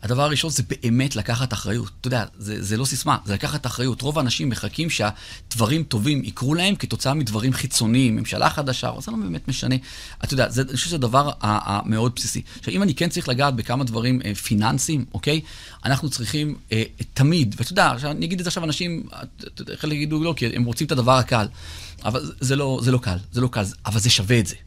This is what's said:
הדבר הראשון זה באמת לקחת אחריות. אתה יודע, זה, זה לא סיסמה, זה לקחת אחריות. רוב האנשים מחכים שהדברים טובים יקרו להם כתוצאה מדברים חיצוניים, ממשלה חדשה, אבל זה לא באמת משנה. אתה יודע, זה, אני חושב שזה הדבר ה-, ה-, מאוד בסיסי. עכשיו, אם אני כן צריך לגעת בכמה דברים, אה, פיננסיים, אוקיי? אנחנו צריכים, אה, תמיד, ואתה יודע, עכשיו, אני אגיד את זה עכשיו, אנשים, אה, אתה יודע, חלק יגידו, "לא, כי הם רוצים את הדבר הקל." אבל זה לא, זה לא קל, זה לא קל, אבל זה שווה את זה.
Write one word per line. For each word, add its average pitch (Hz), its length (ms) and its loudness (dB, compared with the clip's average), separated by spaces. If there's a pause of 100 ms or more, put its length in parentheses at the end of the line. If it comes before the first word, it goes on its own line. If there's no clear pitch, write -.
הדבר 123 200 2
הראשון 151 280 0
זה 131 180 0
באמת 127 480 2
לקחת 117 360 0
אחריות. 104 380 -4 (100)
אתה - 60 -6
יודע, 123 180 0 (140)
זה, 101 240 -6
זה 101 140 -2
לא 123 80 0
סיסמה, 131 400 0
זה 101 100 0
לקחת 143 320 -2
אחריות. 120 360 -2
רוב 151 160 0
האנשים 143 300 0
מחכים 151 420 -2
שהדברים 113 920 0
טובים 131 420 0
יקרו 123 300 -2
להם 185 220 2
כתוצאה - 380 -2
מדברים 120 380 0
חיצוניים, 120 640 2
ממשלה 110 340 0
חדשה, 131 380 -2
אבל 117 120 -6
זה 208 100 -10
לא 226 60 -6
באמת 180 320 -4
משנה. 131 280 0 (480)
אתה - 100 -2
יודע, 131 140 4
זה, 123 140 0
אני - 100 -2
חושב - 140 -2
שזה 170 100 -2
הדבר 131 320 4
ה-, - 120 -6
ה-, 104 440 0
מאוד 110 320 2
בסיסי. - 260 -4 (160)
עכשיו, - 160 -4
אם 190 80 2
אני 180 120 4
כן 170 140 0
צריך 165 200 -4
לגעת 135 280 2
בכמה 127 280 0
דברים, 120 400 2
אה, 104 100 -2
פיננסיים, 123 720 2 (100)
אוקיי? 151 260 0 (440)
אנחנו 135 260 0
צריכים, 147 440 -2 (180)
אה, 110 100 2 (320)
תמיד, 139 440 4
ואתה 127 140 -4
יודע, 180 180 6
עכשיו, 131 200 -2
אני 156 160 -2
אגיד 180 120 -2
את 175 60 -4
זה 175 40 -2
עכשיו, 170 160 -4
אנשים, 165 380 -2 (100)
אה, - 100 -12 (320)
אתה - 80 -12
יודע, - 140 -10
חלק 151 160 -2
יגידו, 151 320 0
"לא, 165 120 0
כי 123 100 0
הם 120 180 2
רוצים 117 220 0
את 165 60 0
הדבר 127 240 6
הקל." 120 300 4 (580)
אבל 127 360 -2
זה 135 160 2
לא, 135 260 0
זה 127 100 4
לא 127 60 6
קל, 92 180 0 (160)
זה 120 80 0
לא 127 80 4
קל, 110 160 0 (220)
אבל 104 140 2
זה 113 100 4
שווה 113 280 4
את 104 80 4
זה. - 80 -8 (120)